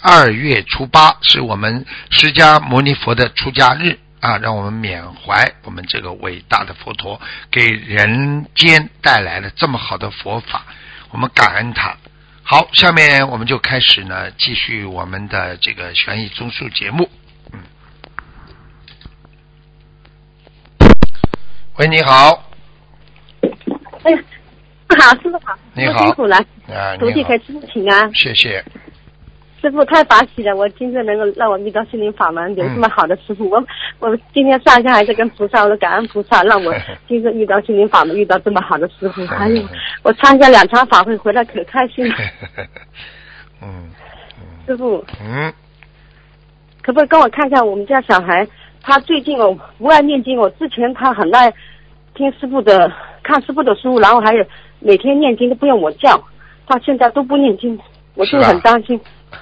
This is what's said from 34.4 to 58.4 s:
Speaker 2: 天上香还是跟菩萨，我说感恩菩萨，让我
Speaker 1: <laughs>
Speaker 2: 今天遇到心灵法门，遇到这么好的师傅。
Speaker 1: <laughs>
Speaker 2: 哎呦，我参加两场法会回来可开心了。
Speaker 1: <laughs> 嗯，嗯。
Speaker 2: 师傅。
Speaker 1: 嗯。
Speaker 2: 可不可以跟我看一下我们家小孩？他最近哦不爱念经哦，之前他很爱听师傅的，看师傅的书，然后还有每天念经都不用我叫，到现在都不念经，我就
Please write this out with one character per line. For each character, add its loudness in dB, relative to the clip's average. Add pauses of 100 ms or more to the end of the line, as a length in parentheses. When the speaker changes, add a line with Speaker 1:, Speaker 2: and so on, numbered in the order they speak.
Speaker 2:
天 4 (100)
上 6
香 2
还 4
是 -4
跟 -2
菩 -6
萨， 2
我 2
说 2
感 -2
恩 -2
菩 -8
萨， 2
让 4
我 -2 (180)
Speaker 1:
<laughs> -18
Speaker 2:
今 -2
天 -2
遇 -2
到 0
心 -2
灵 2
法 4
门， -4
遇 0
到 -2
这 -4
么 -2
好 -4
的 -4
师 -10
傅。 -10
Speaker 1:
<laughs> -8
Speaker 2:
哎 -4
呦， -2 (360)
我 2
参 4
加 8
两 8
场 2
法 4
会 -2
回 -2
来 2
可 -10
开 -4
心 -4
了。 -4 (400)
Speaker 1:
<laughs> -20
嗯， -18 (480)
嗯。 -20 (180)
Speaker 2:
师 -6
傅。 -4 (160)
Speaker 1:
嗯。 -8 (1300)
Speaker 2:
可 -4
不 2
可 6
以 -12
跟 4
我 4
看 -2
一 -4
下 2
我 0
们 -6
家 0
小 0
孩？ -2 (340)
他 0
最 -2
近 -6
哦 2 (200)
不 -4
爱 6
念 0
经 -4
哦， 2
之 -8
前 -4
他 -2
很 -2
爱 6 (640)
听 -2
师 -12
傅 -2
的， 4 (360)
看 0
师 -10
傅 -4
的 2
书， -2
然 6
后 4
还 2
有 2 (320)
每 2
天 0
念 2
经 0
都 -2
不 -2
用 2
我 -2
叫， 2 (480)
到 -2
现 -2
在 2
都 -2
不 -2
念 2
经， -6 (380)
我 -2
就 0